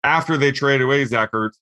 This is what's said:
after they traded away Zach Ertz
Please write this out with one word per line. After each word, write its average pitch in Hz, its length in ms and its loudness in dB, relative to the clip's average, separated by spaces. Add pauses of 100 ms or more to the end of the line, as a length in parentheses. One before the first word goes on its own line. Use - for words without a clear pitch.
after 160 320 0
they 139 160 2
traded 139 320 0
away 139 180 0
Zach 113 300 -2
Ertz 110 280 -4